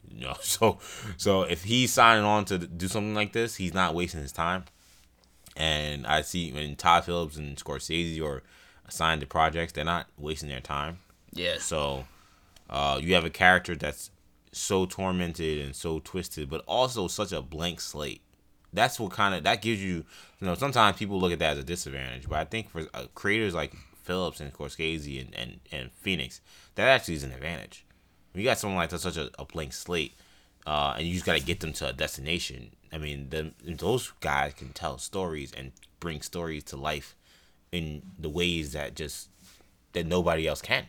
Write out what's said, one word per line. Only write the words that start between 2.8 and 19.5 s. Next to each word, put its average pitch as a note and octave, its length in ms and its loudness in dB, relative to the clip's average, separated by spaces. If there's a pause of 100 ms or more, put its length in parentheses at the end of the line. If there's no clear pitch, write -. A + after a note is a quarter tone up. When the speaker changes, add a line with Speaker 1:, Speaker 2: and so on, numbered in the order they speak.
Speaker 1:
something G#2+ 260 0
like G#2 200 0
this, A#2 220 0
he's F2 200 -2
not F2+ 180 4
wasting E2+ 280 -2
his C2+ 100 -8
time. F2 340 0 (920)
And D2+ 500 0
I D#2 160 4
see E2+ 300 -4
when D2 240 -6
Todd E2+ 300 6
Phillips E2+ 320 -2
and D2 200 -8
Scorsese D#2+ 680 -4
are C#2+ 200 -4 (440)
assigned D#2+ 340 2
to C#2 60 -8
projects, E2 460 2
they're D#2 120 -4
not E2+ 220 0 (100)
wasting D2 320 -6
their C2 120 -6
time. D#2 380 -6 (340)
Speaker 2:
Yeah. F2 260 -2
Speaker 1:
So, C#2+ 460 -2 (640)
uh, C#2 320 0
you F2 140 4
have E2 100 6
a E2 40 0
character F2+ 460 8
that's - 360 -6 (400)
so F#2+ 340 0
tormented F2 760 -2
and C#2 120 -8
so D#2+ 240 -4
twisted, D#2 500 -8
but D2+ 180 -6
also A#2+ 400 2
such F#2+ 240 -4
a D#2 100 -4
blank D#2+ 400 -4
slate. D2 400 -6 (520)
That's A2+ 260 4
what G#2 160 -4
kinda, G2 260 4
that G2+ 200 2